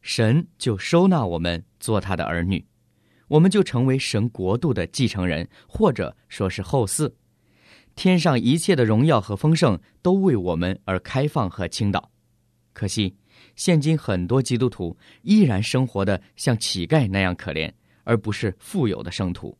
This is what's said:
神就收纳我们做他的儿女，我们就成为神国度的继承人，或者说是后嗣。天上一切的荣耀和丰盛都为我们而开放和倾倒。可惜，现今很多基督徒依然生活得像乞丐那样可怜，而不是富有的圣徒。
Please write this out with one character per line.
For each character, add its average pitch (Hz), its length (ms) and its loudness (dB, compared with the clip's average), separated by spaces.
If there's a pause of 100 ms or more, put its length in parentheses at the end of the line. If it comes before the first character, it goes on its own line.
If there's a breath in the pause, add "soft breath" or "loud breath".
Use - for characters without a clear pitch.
神 120 460 0 (100)
就 113 180 -4
收 170 320 2
纳 170 160 2
我 85 140 -4
们 85 260 -4 (160)
做 107 220 -2
他 95 140 -4
的 82 80 -4
儿 85 180 -4
女， 90 240 -2 (640)
我 151 120 4
们 180 120 6
就 202 100 4
成 123 240 0
为 131 140 2
神 113 300 -2
国 98 280 -2
度 135 160 0
的 87 140 -4
继 127 200 0
承 92 200 -2
人， 82 200 -4 (200 soft breath)
或 202 260 2
者 92 240 -6 (100)
说 98 220 -4
是 95 140 -8
后 120 240 -2
嗣。 - 260 -4 (800 soft breath)
天 185 260 2
上 147 200 2
一 131 180 2
切 175 180 2
的 127 80 2
荣 110 220 4
耀 139 160 4
和 101 140 -6
丰 156 200 2
盛 117 240 2 (220 soft breath)
都 180 120 2
为 190 220 2
我 90 200 -2
们 90 300 -2
而 92 160 -2
开 135 260 -4
放 127 200 -2
和 85 200 -6
倾 101 240 -2
倒。 - 180 -4 (640)
可 - 140 -6
惜， 95 280 -2 (400 soft breath)
现 170 240 2
今 156 160 0
很 95 300 -2
多 120 160 0
基 123 160 -2
督 123 100 0
徒 87 300 -8 (240 soft breath)
依 214 200 4
然 107 200 2
生 127 240 0
活 98 180 -4
得 95 160 -2 (160 soft breath)
像 123 220 0
乞 85 300 -6
丐 156 200 2
那 95 120 -2
样 90 160 0
可 - 180 -10
怜， 78 180 -4 (320)
而 117 140 0
不 107 140 -4
是 101 260 -4
富 156 300 -4
有 95 160 -4
的 87 80 -10
圣 90 200 -4
徒。 - 280 -12